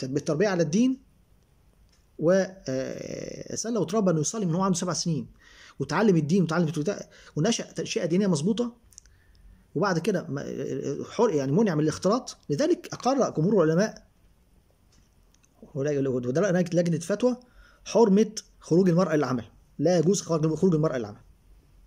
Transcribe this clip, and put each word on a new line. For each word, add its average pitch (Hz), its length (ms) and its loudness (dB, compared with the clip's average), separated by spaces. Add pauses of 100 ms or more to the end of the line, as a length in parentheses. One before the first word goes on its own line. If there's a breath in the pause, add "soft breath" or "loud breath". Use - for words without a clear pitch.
بالتربية 147 440 -2
على 180 160 0
الدين، 226 380 0 (1160)
و، 160 120 2
آه، - 1120 -4
الإنسان - 280 -8
لو 208 100 0
اتربى 185 280 0
إنه 160 80 2
يصلي 196 260 -2
من 160 100 0
هو 185 60 0
عنده 190 160 2
سبع 180 160 -4
سنين، 143 340 -4 (520 loud breath)
وتعلم 180 360 2
الدين، 160 280 2
وتعلم، 165 280 0 (640 loud breath)
ونشأ 190 360 -2
تنشئة 175 340 -4
دينية 180 220 0
مظبوطة، 196 480 0 (1000 soft breath)
وبعد 175 240 0
كده 175 300 -2
ما، 139 140 -6 (640)
حر، 233 200 0
يعني، 139 220 -2
منع 185 240 2
من 151 80 0
الاختلاط. 185 540 -2 (120)
لذلك 285 440 -2
أقر 247 360 0
جمهور 175 340 2
العلماء، 170 460 0 (1700)
وده 135 640 -2
رأي 185 220 2 (100)
لجنة 170 220 2
الفتوى، 233 420 -2 (480 soft breath)
حرمة 208 460 4 (280)
خروج 180 300 2
المرأة 165 260 2
للعمل، 127 300 0 (340)
لا 170 180 4
يجوز 175 240 2
خروج، 160 340 0
خروج 170 200 2
المرأة 151 220 0
للعمل، 104 220 -8 (680)